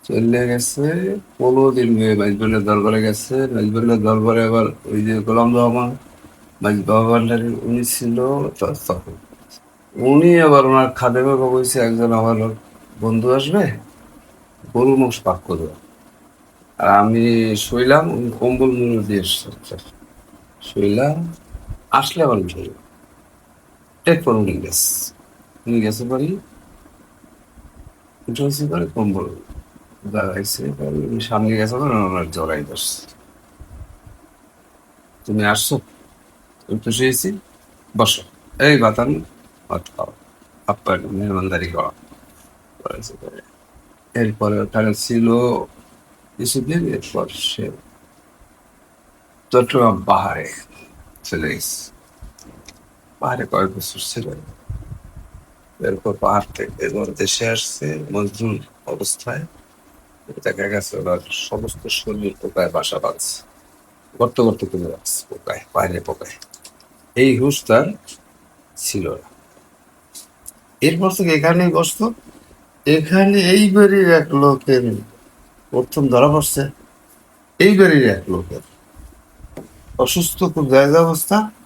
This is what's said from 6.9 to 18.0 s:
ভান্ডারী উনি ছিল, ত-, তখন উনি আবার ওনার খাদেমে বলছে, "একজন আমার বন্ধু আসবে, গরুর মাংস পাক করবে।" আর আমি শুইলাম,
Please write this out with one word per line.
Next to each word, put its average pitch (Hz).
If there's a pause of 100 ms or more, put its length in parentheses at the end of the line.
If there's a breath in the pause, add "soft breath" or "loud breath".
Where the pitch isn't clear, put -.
ভান্ডারী 117
উনি 120
ছিল, 127 (100)
ত-, - (140)
তখন - (800)
উনি 165
আবার 143
ওনার 131
খাদেমে 127
বলছে, 127
"একজন 117
আমার 113 (460)
বন্ধু 113
আসবে, 139 (960)
গরুর 131
মাংস 127
পাক 90
করবে।" 82 (1080)
আর 90
আমি 113
শুইলাম, 135